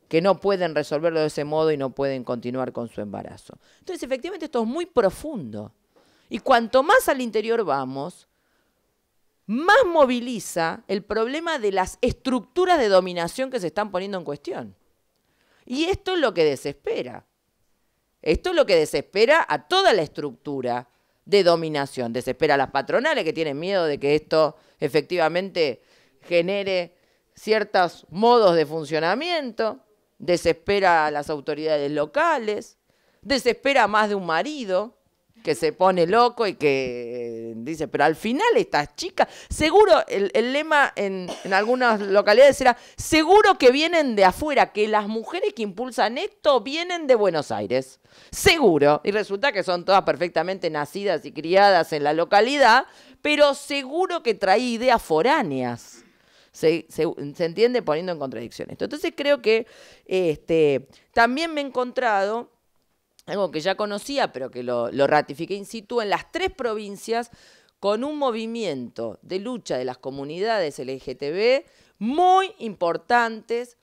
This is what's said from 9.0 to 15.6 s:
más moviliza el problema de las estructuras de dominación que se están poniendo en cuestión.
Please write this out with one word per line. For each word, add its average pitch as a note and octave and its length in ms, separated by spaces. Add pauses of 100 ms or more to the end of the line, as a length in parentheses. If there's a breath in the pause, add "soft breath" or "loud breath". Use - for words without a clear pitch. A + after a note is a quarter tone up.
más F#4+ 400
moviliza A#3+ 1040
el G3+ 140
problema C#4 560
de G#3 140
las F#3 300
estructuras E4 760
de A3 120
dominación F#3 600
que C4 80
se F3+ 100
están G#3 220
poniendo G3 280
en E3 60
cuestión. C#3+ 520 (880)